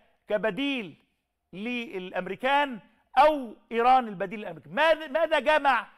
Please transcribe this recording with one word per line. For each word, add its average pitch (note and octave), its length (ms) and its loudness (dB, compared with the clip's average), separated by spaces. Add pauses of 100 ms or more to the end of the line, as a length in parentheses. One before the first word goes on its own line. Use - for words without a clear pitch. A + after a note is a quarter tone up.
(280)
كبديل G#3 680 -4 (560)
للأمريكان A3 1300 -4 (400)
أو C#4 380 4 (160)
إيران A#3+ 360 4
البديل G3 300 -8
للأمريكان؟ E3+ 360 -14
ماذا، D#4 320 2
ماذا D#4 320 0
جمع C4+ 600 2